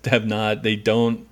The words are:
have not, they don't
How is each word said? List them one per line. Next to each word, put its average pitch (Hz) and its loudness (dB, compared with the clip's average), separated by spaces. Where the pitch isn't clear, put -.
have 113 2
not, 107 -2
they 110 0
don't 113 0